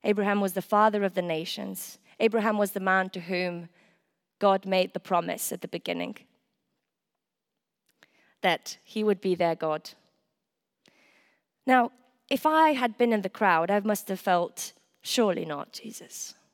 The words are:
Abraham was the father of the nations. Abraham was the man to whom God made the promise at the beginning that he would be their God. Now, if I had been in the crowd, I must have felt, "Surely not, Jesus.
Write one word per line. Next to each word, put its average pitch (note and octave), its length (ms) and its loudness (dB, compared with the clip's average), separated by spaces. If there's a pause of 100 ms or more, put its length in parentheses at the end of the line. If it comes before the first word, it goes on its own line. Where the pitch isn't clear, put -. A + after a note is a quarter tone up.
Abraham G3+ 380 0
was F#3+ 120 -2
the F#3 80 -4
father G#3 420 2
of F#3+ 120 -2
the F#3 80 -2
nations. F3+ 720 -8 (220)
Abraham A3 400 0
was G3+ 120 0
the G3+ 80 -8
man F#3+ 300 0
to F#3 100 -10
whom F3 480 -6 (720)
God G3 300 2
made F#3 260 0
the F3+ 60 -8
promise F3 520 -2
at F#3 100 -10
the F#3 60 -12
beginning F3 500 -8 (2250)
that - 420 -2
he G#3+ 200 -4
would G3+ 180 2
be F#3 120 0
their E3+ 220 2
God. D#3 340 -6 (1800)
Now, B3+ 260 4 (380)
if C#4 160 -2
I D#4 280 6
had B3 220 -2
been A#3 160 2
in G#3 120 0
the F#3+ 60 -4
crowd, F3 420 2
I G3+ 80 4
must G#3 300 -2
have F#3+ 100 -4
felt, - 540 -2 (280)
"Surely G3 440 0
not, D3 280 -10
Jesus. - 600 -14 (180)